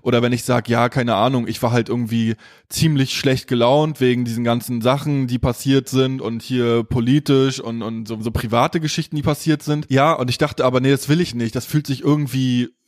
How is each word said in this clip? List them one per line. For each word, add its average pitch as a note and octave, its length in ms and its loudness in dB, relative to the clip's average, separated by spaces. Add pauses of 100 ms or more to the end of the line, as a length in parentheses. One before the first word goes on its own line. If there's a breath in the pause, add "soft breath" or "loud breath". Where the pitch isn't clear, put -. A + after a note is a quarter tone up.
Oder B2 200 2
wenn A#2+ 100 2
ich A#2+ 120 -2
sag, B2 260 0
ja, A#2+ 180 2
keine A#2+ 280 0
Ahnung, A#2+ 320 2
ich - 140 -6
war A#2+ 100 0
halt A#2+ 160 2
irgendwie A2+ 480 0 (320 loud breath)
ziemlich D3 460 0
schlecht - 340 -2
gelaunt C3+ 520 2
wegen B2 240 2
diesen A#2 200 -4
ganzen A#2+ 360 -2
Sachen, C3+ 460 0
die B2 120 -2
passiert C3 500 0
sind C3 320 0
und A2+ 220 -6
hier A#2 420 0
politisch C3+ 760 2
und, A#2 220 -8
und A2+ 260 -8
so, A2+ 120 -8
so A2+ 100 -4
private A#2+ 500 0
Geschichten, D#3 360 -4
die D3 60 -2
passiert D3+ 400 0
sind. D3+ 260 -2
Ja, C3+ 240 4
und B2+ 180 -2
ich - 80 -4
dachte D3 260 0
aber, B2+ 160 2
nee, C3+ 100 2
das C#3 180 2
will D3+ 120 4
ich E3 140 -2
nicht. A#2 220 -4
Das B2 100 -6
fühlt D3+ 200 -2
sich C3 160 -4
irgendwie, C3 640 0 (180)